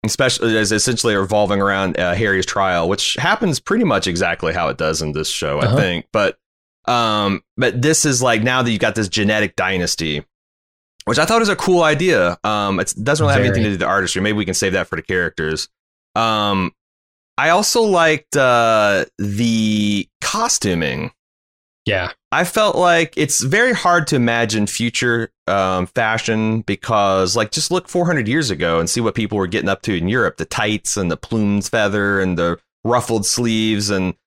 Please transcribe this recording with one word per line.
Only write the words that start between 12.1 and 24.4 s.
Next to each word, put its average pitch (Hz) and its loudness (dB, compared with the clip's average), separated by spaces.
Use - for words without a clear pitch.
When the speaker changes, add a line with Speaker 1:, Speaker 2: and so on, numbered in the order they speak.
Speaker 1:
Um, 101 -2
it 98 -4
doesn't 147 0
really 143 4
have 131 4
anything 113 2
Speaker 2:
Very. - 2
Speaker 1:
to 107 0
do - 0
with 90 -2
the - 0
artistry. 92 0
Maybe 104 0
we 104 -2
can 90 -4
save 95 0
that 90 0
for - -8
the 80 -6
characters. 82 -4
Um, 104 0
I 143 2
also 208 2
liked, 165 2
uh, 113 4
the 107 0
costuming. 85 -2
Speaker 2:
Yeah. 92 -2
Speaker 1:
I 165 0
felt 208 0
like 170 2
it's - -2
very 214 2
hard 175 0
to 151 0
imagine 117 0